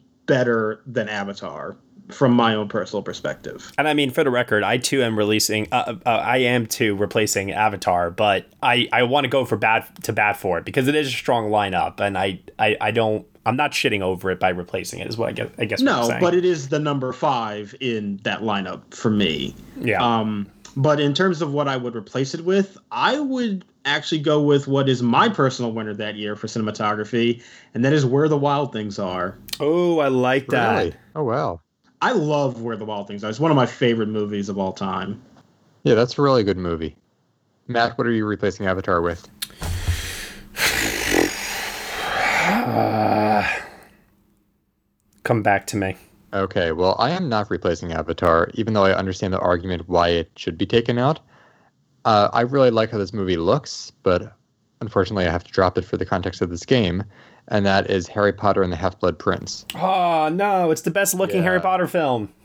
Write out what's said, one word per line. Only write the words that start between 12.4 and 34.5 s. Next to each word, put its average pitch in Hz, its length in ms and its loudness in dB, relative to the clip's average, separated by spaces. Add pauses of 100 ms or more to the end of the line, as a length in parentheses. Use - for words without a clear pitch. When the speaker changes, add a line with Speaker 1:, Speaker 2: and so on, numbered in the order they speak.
Speaker 2:
I, 107 220 2
I 110 100 0
don't, 110 360 0 (200)
I'm 113 100 2
not 147 160 0
shitting 107 300 0
over 92 280 -2
it 90 80 -2
by 92 120 2
replacing 90 500 -6
it, - 80 -8
is 110 80 -8
what 113 140 -2
I - 20 -4
guess, - 160 -6 (100)
I 120 60 -2
guess 104 180 -2
what 277 80 2
I'm - 120 0
Speaker 1:
No, 117 60 2
Speaker 2:
saying. 127 120 -2
Speaker 1:
but 175 140 2
it 180 100 2
is 156 240 -2
the 151 100 0
number 143 340 -2
five 110 680 -4
in 104 440 -4
that 104 160 -2
lineup 98 540 -4
for - 160 0
me. 78 440 0 (260)
Speaker 2:
Yeah. 98 240 0
Speaker 1:
Um, 107 420 0 (300)
but 147 240 2
in 143 140 2
terms 180 260 2
of 147 120 -2
what 143 140 0
I 131 100 0
would 120 200 -6
replace 127 380 -4
it 165 100 -8
with, 196 320 0 (140)
I 175 300 0
would 247 440 -4 (200)
actually 151 360 -2
go 151 220 2
with 143 260 4
what 135 200 2
is 123 140 2
my 135 260 4
personal 127 440 0
winner 107 220 -6
that 107 220 -6
year 104 200 -6
for - 100 -8
cinematography, 110 960 -2 (320)
and 117 100 0
that 139 100 4
is 147 100 4
Where 139 240 4
the 151 100 2
Wild 143 340 0
Things 104 260 -6
Are. 90 380 -4 (240)
Speaker 2:
Oh, 170 400 2
I 143 80 2
like 131 400 2
that. 113 300 2
Speaker 3:
Really? 85 160 -2 (220)
Oh, 156 80 -4
wow. 113 360 -4 (400)
Speaker 1:
I 196 120 0
love 143 500 0
Where 117 140 -6
the 107 80 -10
Wild 104 220 -8
Things 104 160 -10
Are. 110 80 -4
It's 113 80 -6
one 160 140 2
of 143 40 6
my 123 100 6
favorite 117 420 0
movies 104 400 -4
of 101 100 -4